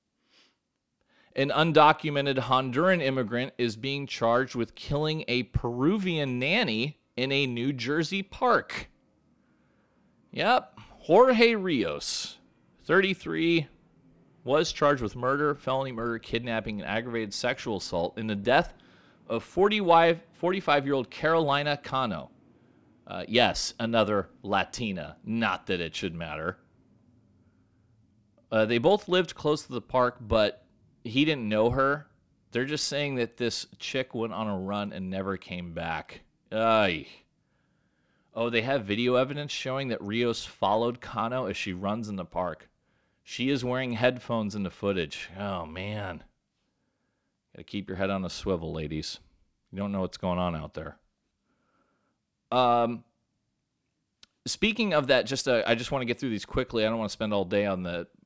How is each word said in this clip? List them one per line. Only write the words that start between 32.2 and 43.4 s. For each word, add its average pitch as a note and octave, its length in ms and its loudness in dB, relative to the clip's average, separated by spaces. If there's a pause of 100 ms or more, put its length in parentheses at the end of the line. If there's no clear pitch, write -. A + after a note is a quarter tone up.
They're B2+ 140 -2
just D3 200 -4
saying C#3+ 300 -2
that A#2+ 200 -2
this A#2 300 -4 (140)
chick - 340 -6
went A2+ 180 -4
on A2 140 -4
a G2+ 120 -4
run G2+ 340 -4
and F#2 180 -8
never F#2+ 260 -4
came F2 360 -10
back. E2 480 -8 (320)
Ay. A2 560 2 (1200)
Oh, A#2 160 -2
they A#2 140 0
have B2+ 220 0
video A#2+ 320 0
evidence C#3 340 -2
showing C3 380 -6
that A#2 120 -4
Rios A2+ 440 -2
followed A#2 560 0
Cano A#2 460 -4
as G2 100 -4
she - 160 -6
runs G#2 360 -4
in G#2 60 -6
the F#2 100 -6
park. F2+ 440 -6 (560)
She B2 260 -4